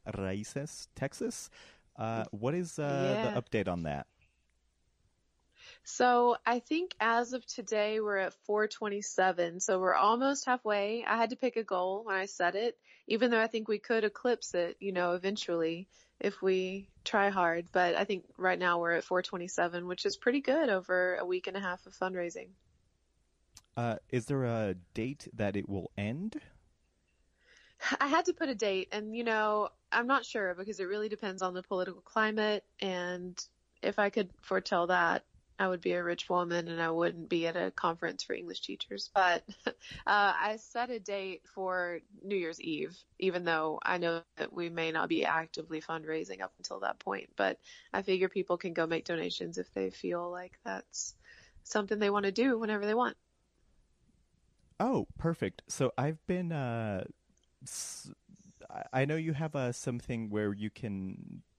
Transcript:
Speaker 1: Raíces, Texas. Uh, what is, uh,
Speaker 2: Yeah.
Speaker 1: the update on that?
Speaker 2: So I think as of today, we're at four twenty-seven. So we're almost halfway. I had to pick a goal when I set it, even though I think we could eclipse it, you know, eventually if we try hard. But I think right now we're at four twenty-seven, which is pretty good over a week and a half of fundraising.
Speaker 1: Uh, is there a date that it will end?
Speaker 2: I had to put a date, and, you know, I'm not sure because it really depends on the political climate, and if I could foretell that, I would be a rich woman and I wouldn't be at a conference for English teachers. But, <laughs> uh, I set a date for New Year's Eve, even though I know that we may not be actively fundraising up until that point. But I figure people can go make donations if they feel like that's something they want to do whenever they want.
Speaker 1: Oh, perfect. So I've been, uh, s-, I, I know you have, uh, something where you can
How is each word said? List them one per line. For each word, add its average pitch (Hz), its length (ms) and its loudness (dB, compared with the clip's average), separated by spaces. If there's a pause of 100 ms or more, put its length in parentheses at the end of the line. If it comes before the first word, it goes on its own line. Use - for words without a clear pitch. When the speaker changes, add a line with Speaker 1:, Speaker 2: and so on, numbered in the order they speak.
Speaker 1:
Raíces, 101 880 -6
Texas. - 560 -6 (460)
Uh, 113 340 -2
what 117 240 -2
is, 175 240 -4
uh, 139 380 0
Speaker 2:
Yeah. - 180 0
Speaker 1:
the 123 80 0
update 101 280 0
on 87 120 -2
that? 71 240 -4 (1800)
Speaker 2:
So 240 520 6 (100)
I 240 140 4
think 339 400 -2
as 233 320 2
of 247 140 -6
today, 214 540 0
we're 208 180 0
at 185 160 0 (100)
four 214 240 4
twenty-seven. 190 920 0
So 185 200 2
we're 185 140 4
almost 254 500 6
halfway. 220 600 2
I 214 120 2
had 226 140 4
to 254 60 -6
pick 247 200 0
a 226 80 0
goal 190 400 0
when 208 120 0
I 190 100 0
set 175 300 0
it, 226 220 -2 (280)
even 226 240 4
though 226 100 6
I 214 60 4
think 220 220 -4
we 208 100 2
could 226 260 2
eclipse 226 500 0
it, 175 260 0
you 196 120 -2
know, 175 200 2
eventually 175 760 0 (320)
if 202 220 -2
we 190 460 0 (160)
try 202 260 4
hard. 175 420 2
But 180 240 4
I 196 80 2
think 202 200 -2 (120)
right 185 220 2
now 175 220 4
we're 170 120 2
at 170 120 2
four 185 180 2
twenty-seven, 175 640 -2
which 180 200 -4
is 196 100 -2
pretty 262 240 0
good 277 280 2
over 185 480 2
a - 100 -2
week 185 200 -2
and 190 100 -4
a 202 40 -2
half 185 260 -4
of 190 80 -20
fundraising. 180 560 -4 (1300)
Speaker 1:
Uh, 120 200 0 (140)
is 123 160 0
there 135 180 0
a 110 300 0 (200)
date 127 400 -6
that 104 220 0
it 101 120 -2
will 98 280 -4
end? 151 440 -4 (1600)
Speaker 2:
I 277 60 2
had 320 200 4
to 359 60 4
put 320 160 -2
a 262 60 0
date, 196 380 0
and, 214 240 -4
you 240 80 -2
know, 214 440 2 (220)
I'm 240 160 2
not 262 180 4
sure 190 300 -2
because 190 240 -8
it 190 60 -4
really 208 240 -2
depends 202 340 -4
on 185 100 0
the 180 120 -8
political 180 360 -4
climate, 214 640 2 (140)
and 180 580 -4 (460)
if - 160 0
I 202 120 4
could 196 200 0 (100)
foretell 190 480 0
that, 175 360 2 (340)
I 190 100 2
would 180 120 -2
be 180 120 0
a 175 100 0
rich 170 260 -4
woman 175 400 0
and 165 120 -4
I 165 100 0
wouldn't 170 380 0
be 170 180 2
at 170 100 -2
a 180 160 0
conference 170 500 -2
for - 120 -6
English 170 260 -8
teachers. - 540 -8
But, 180 280 4 (120)
<laughs> - 120 -20
uh, - 60 0 (340)
I 202 520 4
set 247 320 -4
a 233 80 -6
date 190 440 -6 (120)
for 180 460 -2 (220)
New 202 140 -2
Year's 170 240 -2
Eve, 156 360 -4 (220)
even 180 260 0
though 160 380 0
I 180 160 2
know 170 240 0 (140)
that - 160 -4
we 170 180 -4
may 165 220 -2
not 160 160 0
be 165 160 2
actively 160 560 -2
fundraising 160 600 -6
up - 180 -6
until - 220 -10
that - 200 -2
point. - 360 -6
But 98 220 2 (340)
I 190 100 0
figure 190 260 2
people 185 300 0
can 170 160 -6
go 165 120 2
make 165 180 -2
donations 175 540 -4
if 175 160 -6
they 190 160 -2
feel 175 400 -4
like 180 340 -12
that's - 500 -10 (500)
something 208 340 -2
they 208 120 2
want 202 160 2
to 196 60 2
do 233 260 2
whenever 214 280 -2
they 214 80 2
want. 240 220 2 (1600)
Speaker 1:
Oh, 208 260 2 (120)
perfect. 165 500 -2
So - 280 0
I've 156 300 -2
been, 180 240 -2
uh, 117 540 -2 (580)
s-, - 480 -12 (580)
I, - 340 -2
I - 20 2
know 151 120 0
you 160 160 -2
have, 151 220 -4
uh, 127 160 0
something 120 600 -4
where 104 220 2
you 104 180 -4
can - 720 -8 (160)